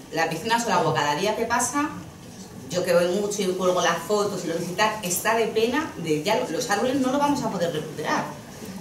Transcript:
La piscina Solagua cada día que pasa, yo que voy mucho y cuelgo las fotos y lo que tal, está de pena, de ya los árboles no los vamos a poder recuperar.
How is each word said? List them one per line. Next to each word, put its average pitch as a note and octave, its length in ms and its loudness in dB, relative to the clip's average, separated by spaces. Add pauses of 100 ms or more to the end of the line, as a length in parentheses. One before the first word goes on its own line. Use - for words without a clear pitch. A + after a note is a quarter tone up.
(120)
La E3 180 0
piscina A3+ 320 0
Solagua D#3+ 320 2
cada D3 220 2
día G#3 220 0
que A#3 80 0
pasa, C#4 440 0 (800)
yo F3 140 0
que F3 100 2
voy F3 140 6 (120)
mucho G#3 220 -2
y F#3+ 60 0
cuelgo F3+ 340 2
las E3+ 160 2 (120)
fotos G3+ 340 2
y - 40 -4
lo E3 100 -2
que F3+ 60 -2 (120)
tal, G#3+ 160 4 (100)
está G#3+ 340 0
de A3+ 120 2
pena, B3 500 0
de D3+ 240 0
ya A3 280 2
los D#3 200 -2
árboles B3 280 2
no C4 140 2
los C#4+ 80 2
vamos C#4+ 240 2
a A3 60 -2
poder F3 220 0
recuperar. D3+ 540 -4 (560)